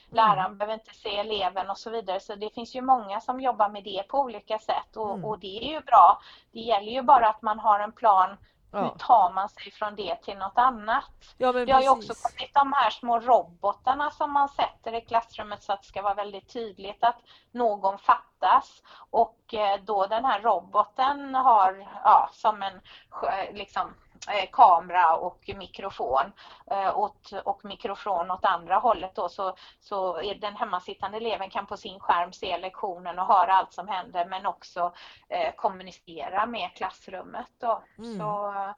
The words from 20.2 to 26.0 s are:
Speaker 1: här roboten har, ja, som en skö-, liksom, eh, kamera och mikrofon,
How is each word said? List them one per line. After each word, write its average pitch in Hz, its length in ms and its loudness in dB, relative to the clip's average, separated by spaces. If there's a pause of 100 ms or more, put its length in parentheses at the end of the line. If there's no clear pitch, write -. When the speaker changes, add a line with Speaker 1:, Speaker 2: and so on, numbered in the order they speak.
Speaker 1:
här 220 160 0
roboten 262 960 -2
har, 196 520 4 (160)
ja, 170 300 6
som 214 300 -2
en 185 180 -10 (280)
skö-, - 440 -6
liksom, 196 400 -8 (360)
eh, 190 220 -2
kamera 175 680 6
och - 380 -10
mikrofon, 196 760 -4 (400)